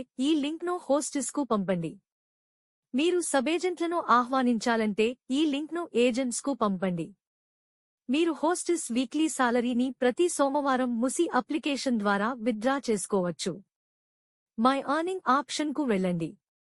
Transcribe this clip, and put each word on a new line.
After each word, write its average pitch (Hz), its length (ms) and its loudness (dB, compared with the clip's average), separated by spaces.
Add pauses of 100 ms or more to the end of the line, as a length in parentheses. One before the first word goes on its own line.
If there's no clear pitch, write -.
(200)
ఈ 262 160 2
లింక్ను 320 420 -2
హోస్టెస్కు 285 640 -2
పంపండి. 185 480 -2 (1000)
మీరు 339 280 2
సబేజెంట్లను 339 800 0 (100)
ఆహ్వానించాలంటే 233 1000 2 (240)
ఈ 277 140 2
లింక్ను 311 380 -2 (120)
ఏజెంట్స్కు 247 580 0
పంపండి. 185 540 -2 (1000)
మీరు 320 240 2
హోస్టెస్ 339 580 0
వీక్లీ 269 380 0
సాలరీని 247 640 2
ప్రతి 262 380 2
సోమవారం 269 640 2
ముసి 262 380 0
అప్లికేషన్ 269 640 0
ద్వారా 202 400 2
విత్‌డ్రా 233 400 0
చేసుకోవచ్చు. 185 760 -2 (1040)
మై 254 200 4 (100)
ఎర్నింగ్ 330 420 -2
ఆప్షన్కు 294 540 0
వెళ్ళండి. 185 480 0 (440)